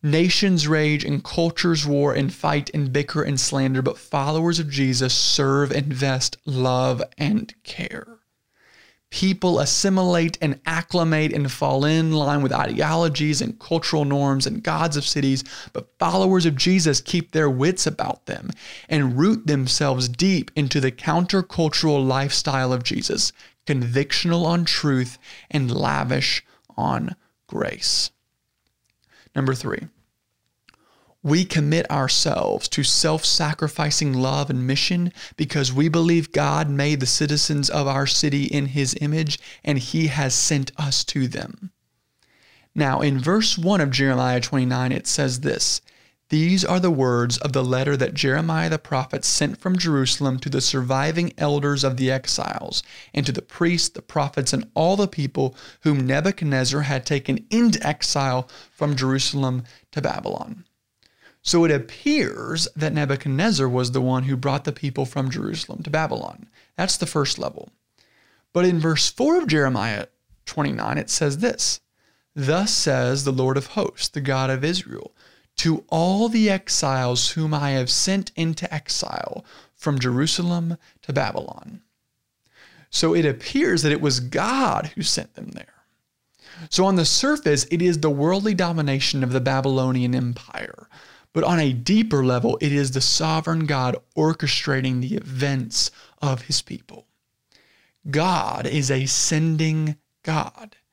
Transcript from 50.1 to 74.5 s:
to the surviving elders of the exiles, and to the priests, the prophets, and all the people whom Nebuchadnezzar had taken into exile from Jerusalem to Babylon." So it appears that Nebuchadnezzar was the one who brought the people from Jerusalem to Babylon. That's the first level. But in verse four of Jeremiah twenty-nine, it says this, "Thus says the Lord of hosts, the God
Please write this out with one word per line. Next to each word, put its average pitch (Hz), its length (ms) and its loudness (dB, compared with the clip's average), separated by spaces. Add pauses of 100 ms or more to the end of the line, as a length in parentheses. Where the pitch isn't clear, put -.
to 139 100 -8
the 135 120 0
surviving 139 760 0
elders 143 460 0
of 131 140 0
the 127 120 2
exiles, - 720 -4 (320)
and 135 140 -2
to 131 60 -2
the - 100 -4
priests, 170 460 0
the - 120 -16
prophets, 139 520 -2
and - 200 -4
all 170 220 2
the 196 140 0
people 139 460 -2 (260)
whom 139 260 2
Nebuchadnezzar 143 760 0
had 135 240 -2
taken 135 460 -2
into 220 340 4
exile 135 640 -2 (220)
from 147 240 -2
Jerusalem 131 680 0 (260)
to - 100 -6
Babylon." - 600 -6 (800)
So 170 220 4
it 160 60 4
appears 165 1040 -2
that 156 180 -2
Nebuchadnezzar 143 760 0
was 123 240 0
the 127 80 0
one 127 240 2
who 135 140 0
brought 139 260 -2
the - 80 -4
people 139 360 -4
from 131 240 -4
Jerusalem - 500 -8
to - 80 -10
Babylon. 60 580 -4 (300)
That's - 200 0
the 165 100 -4
first - 320 -2
level. - 320 -8 (840)
But 175 100 2
in 175 160 4
verse 156 300 2
four 311 280 2
of 330 100 0
Jeremiah 123 580 0 (400)
twenty-nine, 135 540 -2
it - 100 -6
says 143 300 0
this, - 400 -2 (560)
"Thus 156 360 0
says 131 520 0
the 135 100 0
Lord 131 240 2
of 135 100 -4
hosts, - 400 -4
the - 140 -6
God 131 300 0